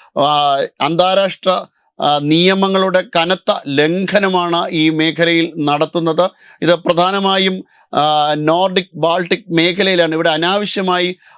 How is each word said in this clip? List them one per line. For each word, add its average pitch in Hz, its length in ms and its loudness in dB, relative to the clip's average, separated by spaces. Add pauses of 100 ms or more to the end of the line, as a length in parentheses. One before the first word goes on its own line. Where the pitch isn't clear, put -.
(200)
ആ, 143 380 2 (220)
അന്താരാഷ്ട്ര, 185 840 0 (360)
ആ, 147 180 2
നിയമങ്ങളുടെ 185 840 2 (120)
കനത്ത 175 380 0 (140)
ലംഘനമാണ് 175 1000 0
ഈ 160 220 0
മേഖലയിൽ 160 680 0
നടത്തുന്നത്. 165 720 0 (320)
ഇത് 165 120 4
പ്രധാനമായും, 190 920 0 (300)
ആ, 151 400 2
നോർഡിക് 180 600 0
ബാൾട്ടിക് 170 540 -2
മേഖലയിലാണ്. 170 680 0
ഇവിടെ 165 160 0
അനാവശ്യമായി, 180 840 -2 (220)